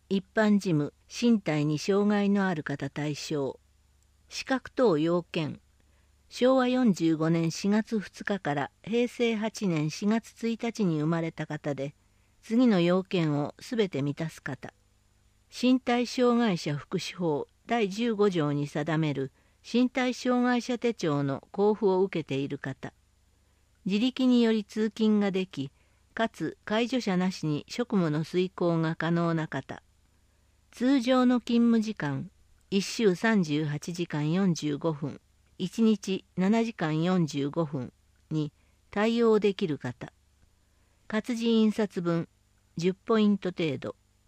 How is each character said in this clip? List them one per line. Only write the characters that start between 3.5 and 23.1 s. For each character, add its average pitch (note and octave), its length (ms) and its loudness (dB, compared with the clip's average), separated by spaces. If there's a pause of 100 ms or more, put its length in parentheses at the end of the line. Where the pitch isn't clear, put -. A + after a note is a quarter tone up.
資 - 160 -10
格 - 260 -4
等 G#3+ 260 4
要 E3+ 260 2
件。 D3+ 360 -6 (680)
昭 B3+ 260 2
和 B3 140 2
四 B3+ 240 2
十 D#3+ 240 2
五 D#3+ 120 0
年 E3 220 0
四 - 180 -4
月 G#3+ 300 0
二 - 240 -12
日 G3 160 -4
か D3 140 -4
ら C#3+ 180 -4 (120)
平 A#3+ 260 -2
成 A#3 260 -2
八 G#3+ 320 -4
年 D#3 220 0
四 G3+ 180 -4
月 A3+ 400 -2
一 A3+ 140 -2
日 A3+ 240 -2
に D#3+ 160 0
生 D3+ 60 0
ま E3 140 0
れ E3 120 -6
た D#3 120 -8
方 D3+ 300 -6
で、 C#3 180 -8 (480)
次 A#3+ 260 2
の G3 120 4
要 F3 240 2
件 D#3 360 0
を C#3+ 200 -4
す - 160 -10
べ G#3+ 140 0
て C3+ 120 -4
満 C#3+ 160 -4
た D#3+ 120 -6
す - 120 -16
方。 - 320 -12 (800)
身 B3+ 280 2
体 A#3+ 260 -2
障 A#3+ 320 2
害 G#3 180 2
者 D3 200 -4
福 F3+ 200 -6
祉 - 200 -8
法 D#3+ 300 -2 (200)
第 A#3 220 0
十 A3+ 260 -2
五 G#3 140 4
条 D3+ 240 0
に C#3+ 140 -2
定 D#3 300 -2
め D#3 160 0
る C3+ 180 -6 (380)
身 B3 200 2
体 B3+ 240 -2
障 B3 280 0
害 B3 200 2
者 B3 160 -4
手 A#3 160 -2
帳 C#3+ 300 -2
の C#3 220 -4 (100)
交 G#3 200 2
付 G3+ 120 0
を F#3 140 4
受 F#3+ 180 0
け D3 40 -4
て C3+ 120 -4
い C#3 120 -2
る C#3 100 -6
方。 - 360 -10 (920)